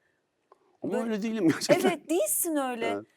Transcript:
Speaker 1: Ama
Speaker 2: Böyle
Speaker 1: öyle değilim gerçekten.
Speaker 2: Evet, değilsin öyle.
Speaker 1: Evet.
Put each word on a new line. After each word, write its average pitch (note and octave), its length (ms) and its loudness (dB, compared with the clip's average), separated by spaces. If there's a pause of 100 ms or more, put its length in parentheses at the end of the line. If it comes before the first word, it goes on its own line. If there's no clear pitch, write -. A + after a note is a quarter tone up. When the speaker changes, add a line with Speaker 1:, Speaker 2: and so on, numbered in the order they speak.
(840)
Speaker 1:
Ama D#3+ 100 -6
Speaker 2:
Böyle A3+ 120 -2
Speaker 1:
öyle A3 180 -4
değilim A3 260 0
gerçekten. F4+ 400 4
Speaker 2:
Evet, D#4+ 220 -2
değilsin E4+ 460 0
öyle. B3 300 -2
Speaker 1:
Evet. G#3 180 -4 (120)